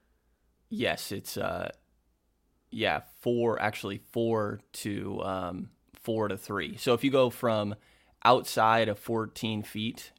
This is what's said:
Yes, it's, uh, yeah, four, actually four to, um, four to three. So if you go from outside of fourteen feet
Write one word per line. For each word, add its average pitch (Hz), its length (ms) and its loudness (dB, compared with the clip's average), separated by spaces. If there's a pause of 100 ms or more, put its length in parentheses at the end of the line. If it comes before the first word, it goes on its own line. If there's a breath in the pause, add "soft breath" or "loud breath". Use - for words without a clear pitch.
(680)
Yes, 104 440 -2
it's, - 240 -8
uh, 87 340 -4 (1000)
yeah, 101 300 0 (180)
four, 117 420 0
actually 104 360 -4
four 110 640 -2 (120)
to, 101 500 -6
um, 92 480 -6 (320)
four 110 240 0
to 95 100 -4
three. 95 400 -4
So 127 180 2
if 117 100 2
you 135 80 4
go 131 180 6
from 107 460 0 (480 soft breath)
outside 113 640 6
of 101 100 -2
fourteen 110 640 -4
feet - 560 -8